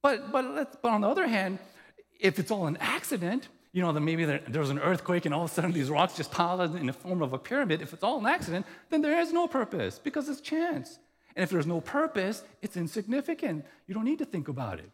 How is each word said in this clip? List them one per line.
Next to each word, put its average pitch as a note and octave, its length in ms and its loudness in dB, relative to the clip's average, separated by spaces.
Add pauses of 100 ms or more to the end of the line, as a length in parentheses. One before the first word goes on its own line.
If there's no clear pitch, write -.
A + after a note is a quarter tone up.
But, C4+ 300 2
but, C4 140 2
let's, C#4+ 320 -4
but A#3+ 140 2
on G#3+ 100 6
the G3+ 60 4
other D#4+ 200 4
hand, G3 320 0 (600)
if F#3+ 200 4
it's E3+ 100 -2
all G3 160 0
an D#3 120 0
accident, A#3+ 680 -2 (260)
you F3+ 100 2
know, E3 80 2
then D3+ 120 2
maybe E3 220 2
there, C#3+ 220 2
there C#3 140 0
was C#3 100 2
an C#3+ 80 -2
earthquake F3 460 2
and D3 100 2
all E3 80 0
of D#3+ 80 -2
a - 20 -12
sudden F3 180 0
these C#3+ 200 0
rocks D#3+ 240 2
just - 160 -6
piled F3 440 0
in D#3 120 -2
the B2+ 60 -2
form F3+ 280 -4
of C3 120 0
a C3 40 -4
pyramid. E3+ 460 0
If C#3+ 100 -12
it's E3 100 -6
all B3+ 140 2
an G#3+ 80 -2
accident, G#3 400 0 (240)
then D#4 140 2
there D#4 160 4
is E4 120 2
no E4+ 160 2
purpose G3 520 -2
because C#4+ 280 -4
it's C#4+ 140 -6
chance. D#4+ 560 -4 (380)
And F#3 80 0
if F3+ 80 -2
there's D#3+ 160 2
no E3+ 120 0
purpose, A3 640 -2 (200)
it's - 120 -8
insignificant. G#3 920 -4 (200)
You F#3+ 80 -10
don't A3 120 -2
need D#4 140 0
to D4+ 60 -2
think D#3 220 -6
about A#2+ 320 -6
it. F2 140 -18